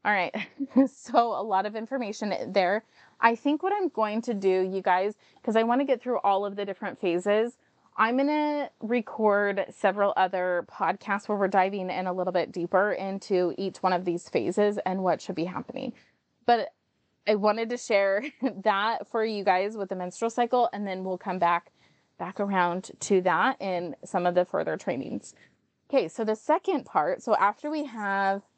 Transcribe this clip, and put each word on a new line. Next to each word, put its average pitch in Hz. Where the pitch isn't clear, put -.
All 208
right. 185
<laughs> 269
So -
a 226
lot 196
of 214
information 220
there. 196
I 233
think 285
what 381
I'm 381
going 214
to 240
do, 190
you 190
guys, 190
'cause 214
I 226
wanna 247
get 254
through 247
all 202
of 202
the 202
different 185
phases, 208
I'm 233
gonna 294
record 208
several 202
other 185
podcasts 196
where 208
we're 196
diving 190
in 185
a 180
little 185
bit 175
deeper 185
into 190
each 190
one 185
of 180
these 175
phases 208
and 185
what 180
should 185
be 160
happening. -
But 233
I 208
wanted 214
to 240
share 196
<laughs> 196
that 208
for 220
you 208
guys 196
with 196
the 190
menstrual 185
cycle, 240
and 208
then 190
we'll 185
come 185
back, 170
back 185
around 185
to 190
that 185
in 180
some 175
of 175
the 180
further 160
trainings. -
Okay, 226
so -
the 214
second -
part, 165
so 220
after 208
we 302
have 202